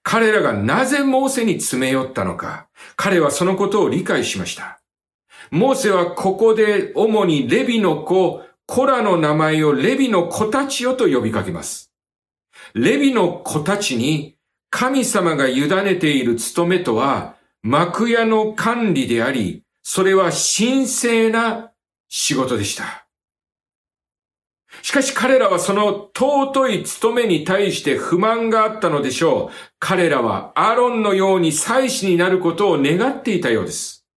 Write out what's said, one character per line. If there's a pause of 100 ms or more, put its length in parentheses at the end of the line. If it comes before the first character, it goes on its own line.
彼
ら
が
な
ぜ
モ
ー
セ
に
詰
め
寄
っ
た
の
か、 (280)
彼
は
そ
の
こ
と
を
理
解
し
ま
し
た。 (720)
モ
ー
セ
は
こ
こ
で
主
に
レ
ビ
の
子、 (240)
コ
ラ
の
名
前
を
レ
ビ
の
子
た
ち
よ
と
呼
び
か
け
ま
す。 (800)
レ
ビ
の
子
た
ち
に (360)
神
様
が
委 (160)
ね
て
い
る
務
め
と
は、 (240)
幕
屋
の
管
理
で
あ
り、 (180)
そ
れ
は
神
聖
な (340)
仕
事
で
し
た。 (1800)
し
か
し
彼
ら
は
そ
の
尊
い
務
め
に
対
し
て
不
満
が
あ
っ
た
の
で
し
ょ
う。 (220)
彼
ら
は
ア
ロ
ン
の
よ
う
に
祭
司
に
な
る
こ
と
を
願
っ
て
い
た
よ
う
で
す。